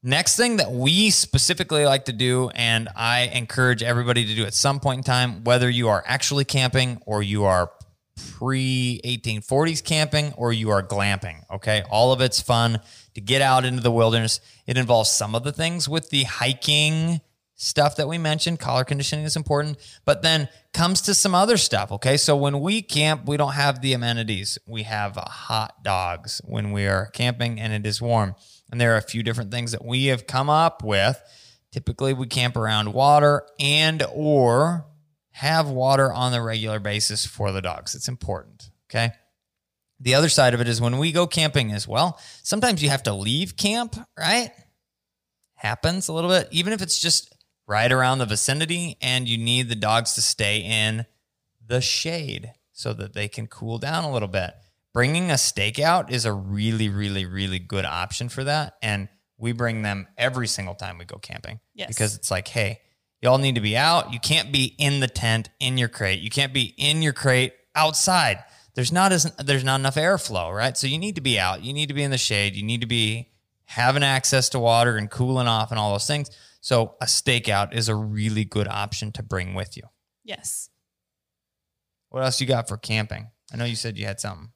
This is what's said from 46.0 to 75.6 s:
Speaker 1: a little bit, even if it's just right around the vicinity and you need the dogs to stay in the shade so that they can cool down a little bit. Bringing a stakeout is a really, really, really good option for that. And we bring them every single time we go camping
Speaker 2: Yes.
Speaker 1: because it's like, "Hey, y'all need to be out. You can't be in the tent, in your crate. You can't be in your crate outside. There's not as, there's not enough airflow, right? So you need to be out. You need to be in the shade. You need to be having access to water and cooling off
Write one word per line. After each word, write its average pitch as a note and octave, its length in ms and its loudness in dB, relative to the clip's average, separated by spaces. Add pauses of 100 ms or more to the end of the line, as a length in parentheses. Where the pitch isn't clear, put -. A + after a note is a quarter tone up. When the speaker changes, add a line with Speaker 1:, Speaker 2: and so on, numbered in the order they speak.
Speaker 1:
a - 60 -6
little E3 180 0
bit, F#3 220 4
even F3 200 0
if A3 100 -4
it's F3 180 -2
just - 340 0 (320)
right G#2+ 240 2
around C3 280 4
the B2 80 0
vicinity D3 760 -2
and B2+ 240 0
you A#2 120 -2
need A#2+ 300 0
the A#2 60 -2
dogs A2 400 0
to G#2+ 80 -2
stay G#2 360 0
in A2 480 -2 (600)
the B2 140 0
shade C#3 720 -6 (200)
so - 200 -8
that G#2 220 -10
they G#2 120 -4
can G#2+ 220 -10
cool A2+ 300 -8
down D#3+ 260 -4
a D3 80 -4
little G#2+ 160 -4
bit. F#2 240 -6 (400)
Bringing D#3 400 0
a - 20 2
stakeout C#3+ 800 0
is A#2 120 -2
a A2+ 80 0
really, G#2 560 -2
really, G2 380 -4
really F#2+ 320 -4
good F#2 260 -4
option F2+ 440 -6
for C3+ 160 -8
that. D3 360 -4
And G2+ 280 -4 (280)
we A2+ 140 -4
bring A#2 320 -2
them G2+ 240 -4 (100)
every B2+ 300 -2
single F#2 300 -6
time F2+ 220 -12
we F2 60 -16
go - 140 -18
camping - 400 -16 (160)
Speaker 2:
Yes. G#3 140 -12
Speaker 1:
because G#2+ 260 -4
it's - 160 -8
like, F#2 160 -4
"Hey, G#2+ 340 -4 (400)
y'all B2+ 180 4
need C3+ 180 0
to A#2 40 -2
be G#2+ 160 0
out. D#3 360 2
You A2+ 80 -8
can't C#3+ 320 -2
be C3+ 140 0 (120)
in C#3+ 220 0
the C3 80 0
tent, A2+ 400 -2 (100)
in C3 200 -2
your A#2+ 100 2
crate. F#2+ 320 -4
You G#2 100 -8
can't C#3 220 -2
be B2+ 240 -4
in D3 260 0
your D3+ 120 2
crate B2+ 400 2 (200)
outside. D#3 720 2 (300)
There's B2 180 0
not F#3 180 4
as, F3+ 140 4 (140)
there's C#3 260 0
not C3+ 160 0
enough C3+ 160 0
airflow, A2+ 580 0
right? A#2+ 220 -2
So - 100 -2
you C#3 120 -2
need F#3+ 180 -6
to E3 40 -8
be B2 200 2
out. F#2 240 -2
You B2 80 -8
need D3 160 -4
to C#3+ 60 -6
be C#3+ 100 -2
in C#3 80 -2
the C3 60 0
shade. G2+ 360 0
You G2+ 80 -8
need A2+ 200 -2
to A#2+ 40 -6
be A2+ 440 -2 (340)
having C3+ 400 2
access C3+ 460 2
to C3 100 -2
water A#2 360 4
and G#2 140 -4
cooling B2+ 380 0
off A2+ 240 0